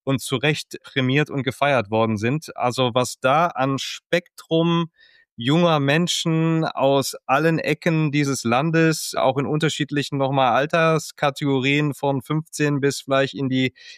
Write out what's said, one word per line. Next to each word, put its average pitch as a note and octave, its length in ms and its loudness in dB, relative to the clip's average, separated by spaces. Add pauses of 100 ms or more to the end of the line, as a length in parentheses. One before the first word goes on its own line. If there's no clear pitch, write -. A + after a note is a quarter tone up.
und C3+ 180 -2
zu - 140 -6
Recht - 480 -2
prämiert C3+ 480 0
und C3+ 140 -4
gefeiert B2+ 480 0
worden A2 240 0
sind. A#2+ 400 -4
Also B2 360 -2
was B2 280 -2
da D3 260 2
an C3+ 320 -2
Spektrum E3+ 1080 -2 (520)
junger D#3 420 2
Menschen D#3+ 840 0
aus C#3 500 0 (120)
allen D3+ 320 2
Ecken D#3 520 0
dieses C#3 320 0
Landes, D#3+ 720 0
auch C3 220 2
in C#3 80 0
unterschiedlichen D3 720 -2
nochmal C3+ 360 2
Alterskategorien D3 1400 0
von C#3 300 -2
fünfzehn D3 580 -2
bis C#3 220 -2
vielleicht C3+ 320 0
in C3+ 160 -4
die, C3 240 0 (240)